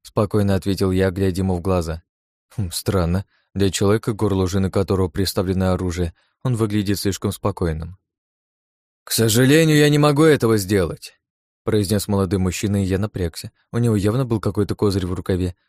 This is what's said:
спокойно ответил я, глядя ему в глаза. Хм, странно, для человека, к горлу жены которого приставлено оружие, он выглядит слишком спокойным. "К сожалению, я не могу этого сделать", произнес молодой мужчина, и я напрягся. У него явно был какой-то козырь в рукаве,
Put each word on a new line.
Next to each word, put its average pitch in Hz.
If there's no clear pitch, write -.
спокойно 101
ответил 95
я, 95
глядя 95
ему 92
в 87
глаза. 85
Хм, 92
странно, 92
для 95
человека, 107
к 101
горлу 98
жены 92
которого 95
приставлено 92
оружие, 90
он 127
выглядит 104
слишком 101
спокойным. 85
"К -
сожалению, 131
я 147
не 147
могу 147
этого 120
сделать", 92
произнес 104
молодой 98
мужчина, 98
и 98
я 92
напрягся. 98
У 117
него 117
явно 107
был 113
какой-то 101
козырь 98
в 90
рукаве, 90